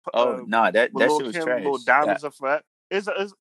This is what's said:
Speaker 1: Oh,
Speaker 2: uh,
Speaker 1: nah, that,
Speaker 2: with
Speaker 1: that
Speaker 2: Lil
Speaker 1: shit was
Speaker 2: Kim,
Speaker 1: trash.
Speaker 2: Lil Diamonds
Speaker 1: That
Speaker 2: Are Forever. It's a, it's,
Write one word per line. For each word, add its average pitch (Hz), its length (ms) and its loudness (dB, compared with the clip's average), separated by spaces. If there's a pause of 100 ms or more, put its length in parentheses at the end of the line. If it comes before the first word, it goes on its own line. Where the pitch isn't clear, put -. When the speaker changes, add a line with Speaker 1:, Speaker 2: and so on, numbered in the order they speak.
(140)
Speaker 1:
Oh, 123 240 2
Speaker 2:
uh, 127 100 -10
Speaker 1:
nah, 110 240 2
that, 113 220 2
Speaker 2:
with - 100 0
Speaker 1:
that 131 60 4
Speaker 2:
Lil 151 80 2
Speaker 1:
shit 139 100 -4
was 110 80 -8
Speaker 2:
Kim, 165 80 -4
Speaker 1:
trash. 123 200 -2
Speaker 2:
Lil 139 160 -2
Diamonds 147 440 2
Speaker 1:
That 147 40 -6
Speaker 2:
Are 139 40 -8
Forever. 139 320 -4 (260)
It's 196 180 -4
a, 196 140 -4
it's, 196 120 -8 (240)